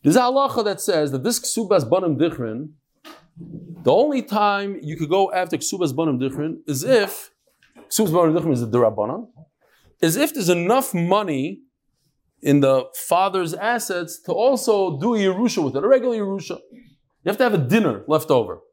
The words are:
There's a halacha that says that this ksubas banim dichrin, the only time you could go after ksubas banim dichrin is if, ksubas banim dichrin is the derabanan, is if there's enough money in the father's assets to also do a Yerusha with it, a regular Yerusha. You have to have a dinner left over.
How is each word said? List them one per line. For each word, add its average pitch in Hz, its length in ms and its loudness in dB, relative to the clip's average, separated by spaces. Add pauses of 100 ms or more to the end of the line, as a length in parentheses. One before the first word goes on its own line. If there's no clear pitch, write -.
There's 147 120 4
a 254 60 6
halacha 262 440 2
that 190 140 -4
says 151 320 0
that 131 120 -6
this 226 160 -2
ksubas 185 500 0
banim 175 280 0
dichrin, 135 520 -4 (1120)
the 123 80 4
only 262 300 2
time 202 600 -2
you 151 160 -10
could 160 120 -4
go 190 220 2
after 180 260 -2
ksubas 165 380 -4
banim 147 240 -2
dichrin 143 480 -6
is 143 160 -4
if, 214 480 0 (580)
ksubas 190 240 0
banim 165 220 4
dichrin 160 180 0
is 120 80 0
the 117 60 -4
derabanan, 117 600 0 (760)
is 165 140 2
if 294 180 0
there's 190 160 -2
enough 190 440 0
money 175 680 -2 (800)
in 143 180 4
the 135 340 4
father's 180 600 0
assets 190 680 -6
to - 100 -8
also 202 680 0
do 226 160 0
a - 20 0
Yerusha 196 460 0
with 127 120 -2
it, 143 80 -2
a 208 40 0
regular 247 300 2
Yerusha. 196 420 -6 (120)
You - 580 -10
have 214 80 -2
to 262 60 4
have 220 120 2
a - 20 2
dinner 139 500 2
left 156 220 0
over. 110 300 2 (140)